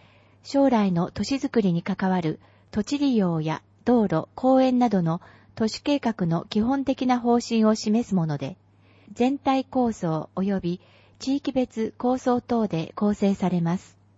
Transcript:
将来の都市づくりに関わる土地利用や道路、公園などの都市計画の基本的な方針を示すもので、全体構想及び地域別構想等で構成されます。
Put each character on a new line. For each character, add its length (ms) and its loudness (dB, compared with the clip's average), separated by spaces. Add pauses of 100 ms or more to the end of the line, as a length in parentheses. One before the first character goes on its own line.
(420)
将 280 2
来 220 2
の 200 0
都 120 -6
市 120 -2
づ 140 -4
く 120 2
り 100 2
に 120 -2
関 260 -2
わ 100 0
る 200 -2 (320)
土 120 -4
地 140 -4
利 180 2
用 260 2
や 200 -4 (240)
道 220 4
路、 260 0
公 280 4
園 180 2
な 100 2
ど 140 2
の 180 -2 (320)
都 140 -2
市 160 -8
計 160 0
画 260 -2
の 240 -2
基 120 0
本 240 -2
的 200 -2
な 140 2
方 200 2
針 260 0
を 100 4
示 320 -2
す 80 -2
も 100 2
の 120 -4
で、 200 -8 (560)
全 240 0
体 280 0
構 260 0
想 440 -4
及 240 -2
び 220 -6 (380)
地 160 -2
域 160 -4
別 460 -2
構 200 -2
想 240 0
等 260 -2
で 280 -4
構 180 0
成 220 0
さ 140 -2
れ 120 0
ま 160 0
す。 200 -16 (200)